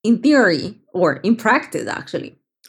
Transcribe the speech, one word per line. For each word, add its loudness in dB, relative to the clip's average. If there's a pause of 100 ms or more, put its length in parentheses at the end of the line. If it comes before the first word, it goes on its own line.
in 2
theory, 2 (140)
or 0
in 0
practice, -2
actually, -10 (300)